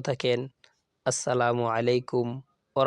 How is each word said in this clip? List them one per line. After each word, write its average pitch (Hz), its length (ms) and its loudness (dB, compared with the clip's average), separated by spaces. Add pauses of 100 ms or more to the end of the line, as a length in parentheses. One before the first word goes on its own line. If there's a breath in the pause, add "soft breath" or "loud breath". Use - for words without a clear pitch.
থাকেন। 123 320 0 (680 soft breath)
আসসালামু 123 580 0 (120)
আলাইকুম 120 520 0 (480)
ওয়া 135 120 2